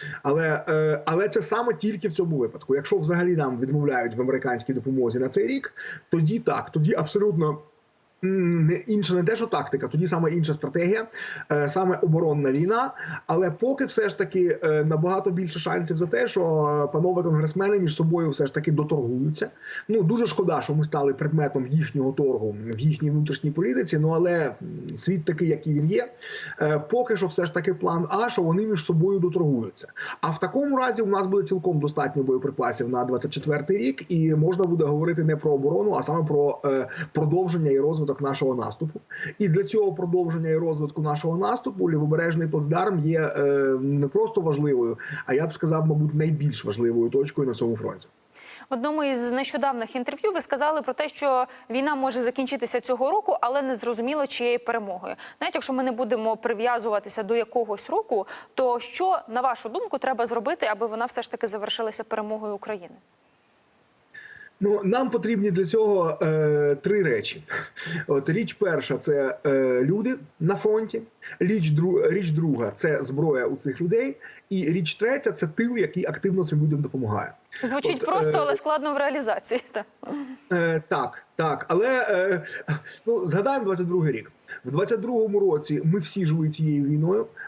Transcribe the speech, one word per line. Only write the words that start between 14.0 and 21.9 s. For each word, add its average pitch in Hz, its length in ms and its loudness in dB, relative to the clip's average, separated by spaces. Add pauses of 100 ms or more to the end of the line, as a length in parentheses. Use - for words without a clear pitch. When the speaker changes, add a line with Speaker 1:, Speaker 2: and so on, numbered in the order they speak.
Speaker 1:
ж - 100 -4
таки, 180 460 2
е, 151 200 2
набагато 170 460 2
більше 175 280 -2
шансів 175 400 -2
за 175 80 2
те, 233 220 0
що, 190 140 0 (460)
е, 147 40 -6
панове 180 300 2
конгресмени 170 560 2
між 160 180 0
собою 165 340 2
все 139 160 0
ж 135 80 -8
таки 151 180 0
доторгуються. 147 800 0 (380)
Ну, 214 140 4
дуже 226 240 4
шкода, 165 360 0
що 151 120 -2
ми 151 100 2
стали 143 300 0
предметом 147 520 0
їхнього 139 460 0